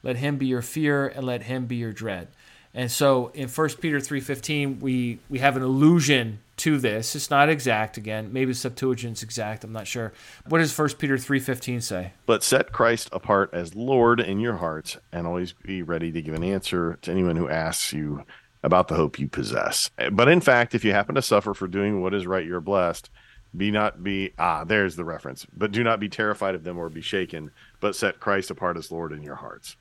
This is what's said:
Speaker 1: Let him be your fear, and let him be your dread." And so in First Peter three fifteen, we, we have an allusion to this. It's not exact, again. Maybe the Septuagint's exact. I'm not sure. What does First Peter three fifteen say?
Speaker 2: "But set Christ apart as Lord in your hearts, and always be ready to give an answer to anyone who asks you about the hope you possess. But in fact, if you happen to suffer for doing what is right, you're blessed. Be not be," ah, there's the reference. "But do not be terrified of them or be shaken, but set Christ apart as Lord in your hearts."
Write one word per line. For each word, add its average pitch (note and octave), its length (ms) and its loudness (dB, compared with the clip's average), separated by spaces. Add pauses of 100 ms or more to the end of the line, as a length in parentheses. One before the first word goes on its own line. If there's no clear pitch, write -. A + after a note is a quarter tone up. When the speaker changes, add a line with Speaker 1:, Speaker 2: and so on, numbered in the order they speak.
Speaker 1:
Let B2+ 160 -4
him C#3+ 200 -2
be C3+ 100 0
your B2+ 140 0
fear, C#3+ 460 0
and C3+ 180 -6
let B2 180 -4
him B2+ 220 -4
be A#2+ 120 -4
your A2+ 160 -4
dread." G2+ 340 -6 (460)
And B2 180 -4
so C3 420 4
in C3+ 140 -8
First D3+ 320 -2
Peter D3+ 220 0
three C#3 180 -4
fifteen, C#3 640 -4
we, B2 380 -2 (100)
we C3+ 100 -4
have C3+ 160 4
an C3 80 0
allusion C3 760 6 (180)
to D#3 200 2
this. A2+ 400 0
It's D3 120 -8
not D3 200 6
exact, A#2+ 480 0
again. G#2+ 340 -6
Maybe C3 220 0
the B2 40 -4
Septuagint's A#2+ 680 -4
exact. A2 420 -8
I'm A2 80 -14
not G#2+ 140 -10
sure. A2+ 260 -6 (340)
What D#3+ 120 4
does D#3 140 4
First D3+ 260 0
Peter C3+ 180 2
three C3 220 0
fifteen B2 420 -4
say? F#2 320 -6 (120)
Speaker 2:
"But A2 180 4
set - 280 2
Christ A#2 400 2
apart G2 420 2
as F2 220 -6
Lord A#2+ 460 4
in G2 180 -2
your A2+ 180 -2
hearts, D#2+ 400 -6 (140)
and E2+ 160 -4
always F2+ 240 -2
be F#2+ 320 -8
ready E2 300 -4
to E2 80 -4
give D#2 120 -6
an D#2+ 120 -2
answer F2+ 560 -2
to E2+ 100 -6
anyone F2+ 240 2
who E2 140 -2
asks D#2+ 440 -2
you D2 300 -6 (380)
about F2+ 260 6
the D#2+ 80 -2
hope D#2 240 0
you C#2 80 -2
possess. G#1+ 600 -2 (220)
But A#2 160 6
in E3+ 140 8
fact, A#2+ 320 4
if A#2 100 0
you G#2+ 80 4
happen G#2 240 2
to C3+ 60 2
suffer G#2 320 2
for F#2+ 140 -6
doing G2+ 340 0
what F#2 140 -2
is F#2+ 100 -2
right, F2+ 200 -2
you're F2 160 -4
blessed. F2+ 480 0 (460)
Be G2 160 0
not G#2 320 0
be," G2 340 -2
ah, E2 280 0
there's F#2+ 320 2
the F2 80 -6
reference. C#2+ 400 -10 (100)
"But G2+ 160 -2
do A2+ 120 -2
not A2+ 160 2
be G2+ 100 -4
terrified G2+ 460 -2
of D#2+ 80 -10
them F2 140 -8
or E2+ 120 -8
be D#2+ 120 -14
shaken, E2 500 -6 (280)
but G2+ 160 -2
set G2 240 -2
Christ G2 320 -2
apart F2 240 -4
as E2 160 -12
Lord E2 220 -8
in D2+ 100 -14
your C#2+ 120 -14
hearts." - 460 -18